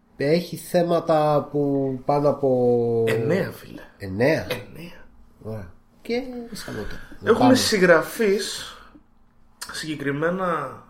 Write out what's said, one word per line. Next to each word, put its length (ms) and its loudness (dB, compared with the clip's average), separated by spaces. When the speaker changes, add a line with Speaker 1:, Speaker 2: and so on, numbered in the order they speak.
Speaker 1:
Έχει 400 0
θέματα 920 2
που 420 0
πάνω 240 2
από 800 2
Speaker 2:
Εννέα, 440 0
φίλε. 300 -16
Speaker 1:
Εννέα. 520 0
Speaker 2:
Εννέα. 540 -12
Speaker 1:
Ωραία. 300 -12
Και 180 -4
σαν 220 -12
τότε. 200 -8
Να 100 -4
Speaker 2:
Έχουμε 140 6
Speaker 1:
πάμε. 100 8
Speaker 2:
συγγραφείς, 1200 2
συγκεκριμένα 1160 -4